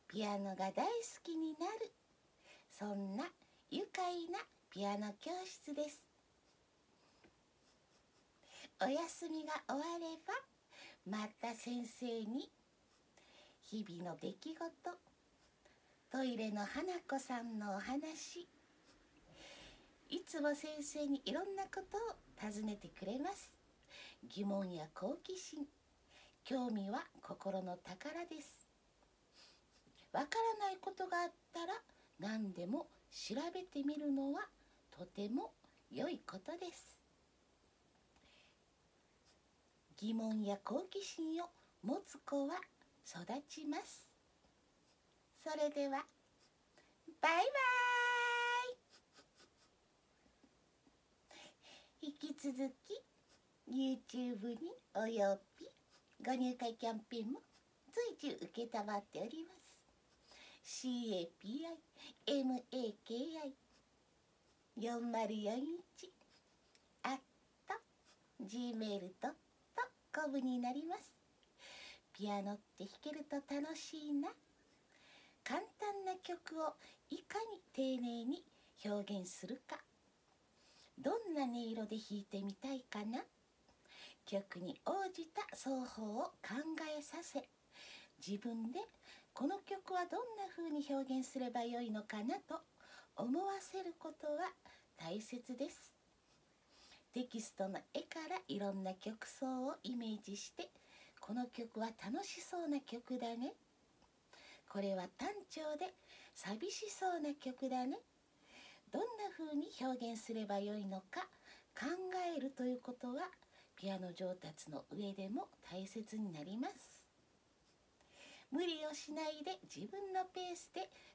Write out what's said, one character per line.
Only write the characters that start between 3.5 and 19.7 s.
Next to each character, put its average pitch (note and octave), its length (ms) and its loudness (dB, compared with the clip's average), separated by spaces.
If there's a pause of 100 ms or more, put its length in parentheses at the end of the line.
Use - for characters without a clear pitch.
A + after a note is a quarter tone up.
愉 D#4 220 0
快 F4 360 2
な F4+ 100 0 (320)
ピ G3+ 160 0
ア G3+ 100 4
ノ G#3 240 0
教 D#4+ 120 -2 (120)
室 D4+ 300 -8
で D4 160 0
す。 - 100 -12 (2750)
お F#3+ 80 8
休 E4 400 2
み D#4 160 0
が D4+ 100 -2 (140)
終 C4 100 2
わ E4+ 200 0
れ E4 260 -4
ば、 G4 100 0 (840)
ま G#3+ 80 0 (140)
た A#3 140 0
先 A#3+ 300 -2
生 B3 220 -6
に A3+ 420 0 (1120)
日 G#3+ 280 -2
々 E3+ 200 -4
の E3 100 -4
出 - 140 0
来 D#4+ 220 -6
事、 E4+ 440 -4 (1120)
ト C4 120 4
イ B3+ 140 4
レ G#3+ 160 2
の G3+ 120 2
花 F4 360 0
子 C4+ 180 0
さ B3 240 -2
ん A3+ 160 -2
の G#3 160 0
お G3 60 0
話、 D#4 680 -4 (1600)